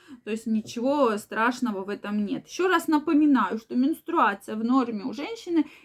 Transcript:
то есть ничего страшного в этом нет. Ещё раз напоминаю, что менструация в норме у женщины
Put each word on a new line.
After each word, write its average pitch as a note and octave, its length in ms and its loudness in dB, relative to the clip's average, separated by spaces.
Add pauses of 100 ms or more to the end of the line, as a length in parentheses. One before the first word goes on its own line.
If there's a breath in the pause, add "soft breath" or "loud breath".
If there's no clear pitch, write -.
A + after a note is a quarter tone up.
(260 loud breath)
то G#3+ 60 -6
есть A3 160 -6
ничего A#3 720 0
страшного A3 680 -2
в G3+ 40 -8
этом G#3 360 -4
нет. E3+ 200 -6
Ещё F4+ 220 -2
раз E4 220 2
напоминаю, C#4+ 680 2
что - 180 -10
менструация B3+ 800 0
в A3+ 80 -2
норме A#3+ 400 0
у G3+ 80 -6
женщины E4+ 500 -2 (220 loud breath)